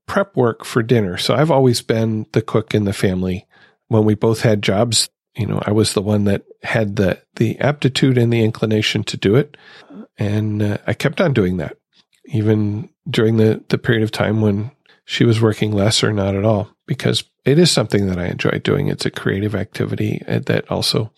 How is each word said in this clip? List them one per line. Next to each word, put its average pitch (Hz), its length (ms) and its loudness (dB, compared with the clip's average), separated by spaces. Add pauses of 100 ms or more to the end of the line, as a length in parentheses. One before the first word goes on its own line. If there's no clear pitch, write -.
prep - 300 -2
work 120 280 0
for - 180 0
dinner. 110 340 0
So - 180 0
I've 151 160 2
always 131 300 4
been 113 520 -2
the 113 100 0
cook - 320 -2
in 107 100 2
the 98 80 -2
family. 92 540 -2 (420)
When 110 160 4
we 107 100 2
both 113 280 0
had 107 200 2
jobs, 110 460 0 (280)
you 104 100 -4
know, 104 180 -4
I - 60 -2
was 107 220 2
the 104 100 -2
one 104 220 0
that 98 200 -2 (180)
had 104 340 -2
the, 95 260 0 (140)
the 113 240 0
aptitude 135 580 2
and 117 140 2
the 117 100 2
inclination 107 640 0
to - 120 -10
do 101 200 2
it. 143 200 0 (640)
And, 107 440 -2
uh, 104 240 -2
I - 80 -2
kept - 260 -2
on 175 120 2
doing 92 260 2
that, 76 180 -8 (500)
even 107 640 -2 (200)
during 113 280 2
the, 110 320 2
the 131 100 0
period 113 240 0
of 110 80 -2
time 104 300 0
when 107 320 -2 (320)
she - 200 -2
was 113 160 4
working 107 320 0
less 104 300 2
or 110 100 2
not 98 220 0
at 98 100 -2
all, 104 240 2 (180)
because 123 380 -2 (200)
it 143 140 4
is 175 120 4
something 104 360 0
that 92 120 -2
I 90 80 -4
enjoy - 360 -2
doing. 98 260 0
It's - 180 -4
a - 40 -4
creative 104 440 -4
activity 104 720 -4
that - 440 -2
also, - 460 -2